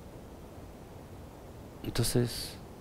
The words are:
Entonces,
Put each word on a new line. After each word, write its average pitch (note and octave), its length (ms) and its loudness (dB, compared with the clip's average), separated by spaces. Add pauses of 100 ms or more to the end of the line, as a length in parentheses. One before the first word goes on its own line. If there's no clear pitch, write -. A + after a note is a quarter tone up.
(1800)
Entonces, - 720 6 (260)